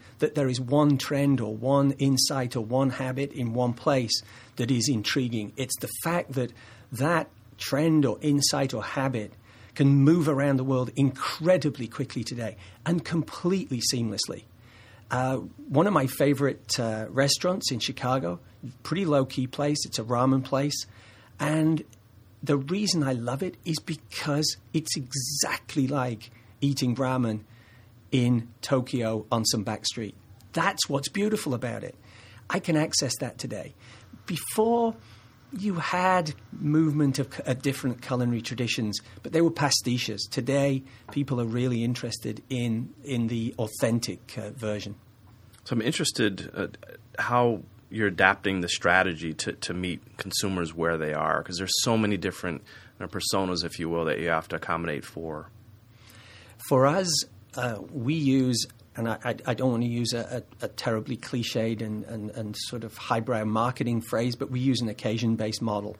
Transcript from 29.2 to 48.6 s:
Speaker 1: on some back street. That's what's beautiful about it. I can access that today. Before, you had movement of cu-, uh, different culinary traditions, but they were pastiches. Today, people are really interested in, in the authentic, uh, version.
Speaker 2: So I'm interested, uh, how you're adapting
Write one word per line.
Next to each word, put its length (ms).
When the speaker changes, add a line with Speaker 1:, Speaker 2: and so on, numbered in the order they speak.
Speaker 1:
on 140
some 160
back 240
street. 280
That's 340
what's 220
beautiful 460
about 280
it. 120
I 80
can 180
access 440
that 180
today. 360
Before, 680
you 200
had 580
movement 640
of 120
cu-, 160
uh, 80
different 480
culinary 400
traditions, 560
but 100
they 80
were 100
pastiches. 680
Today, 520
people 300
are 60
really 380
interested 640
in, 420
in 260
the 280
authentic, 800
uh, 140
version. 440
Speaker 2:
So 80
I'm 100
interested, 720
uh, 120
how 440
you're 200
adapting 520